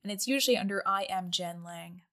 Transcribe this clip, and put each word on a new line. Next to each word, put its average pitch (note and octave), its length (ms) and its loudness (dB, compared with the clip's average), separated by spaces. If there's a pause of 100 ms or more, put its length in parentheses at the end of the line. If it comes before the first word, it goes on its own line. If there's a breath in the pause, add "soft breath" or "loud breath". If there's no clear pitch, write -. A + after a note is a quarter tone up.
And G3+ 100 -6
it's G3 140 -4
usually B3+ 320 6
under G3 280 0
I G3 220 2
Am F#3 220 -2
Jen F3 340 -4
Lang. E3+ 380 -14 (100)